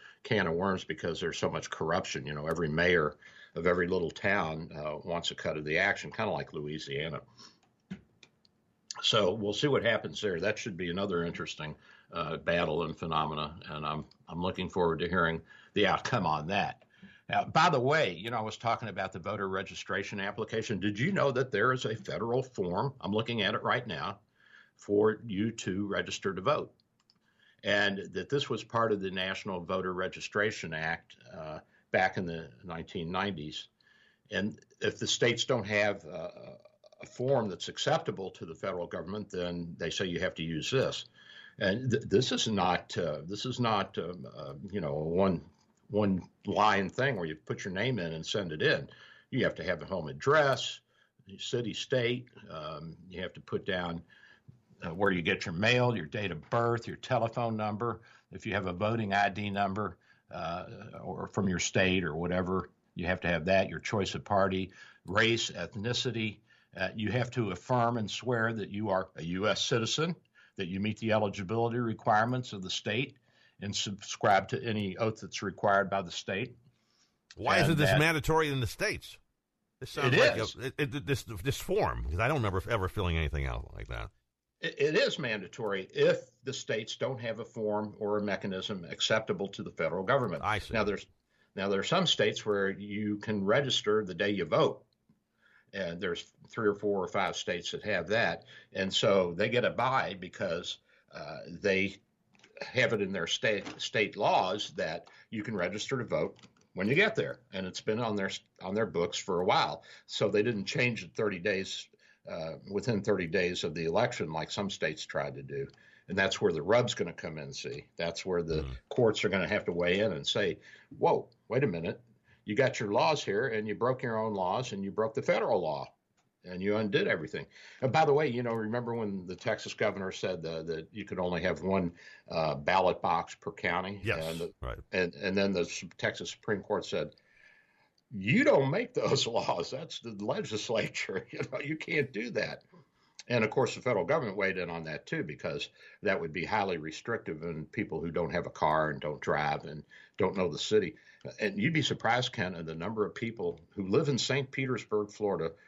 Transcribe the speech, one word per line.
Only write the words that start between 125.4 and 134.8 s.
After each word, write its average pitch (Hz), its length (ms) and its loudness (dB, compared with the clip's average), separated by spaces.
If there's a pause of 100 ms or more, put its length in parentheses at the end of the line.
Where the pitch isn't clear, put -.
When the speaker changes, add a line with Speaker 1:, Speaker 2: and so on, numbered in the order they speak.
Speaker 1:
law, 76 320 -2 (520)
and 90 160 -8
you 101 160 2
undid 101 300 2
everything." 78 400 -2 (340)
And 131 120 0
by 160 120 6
the 147 80 6
way, 151 140 6
you 123 160 0
know, 117 100 0
remember 113 420 -2
when 98 340 -4
the 90 80 -6
Texas - 380 -4
governor 95 360 0
said 92 320 -4
the, 80 220 -6
that 82 280 -6
you 101 120 -8
could 92 160 -6
only 90 220 0
have 87 200 0
one, 92 300 2 (360)
uh, 80 280 0
ballot 87 440 4
box 85 360 0
per - 160 -10
county? 92 500 -2
Speaker 2:
Yes, 87 240 -2
Speaker 1:
And 82 140 -4
the, 85 200 -6
Speaker 2:
right. 62 180 -8 (120)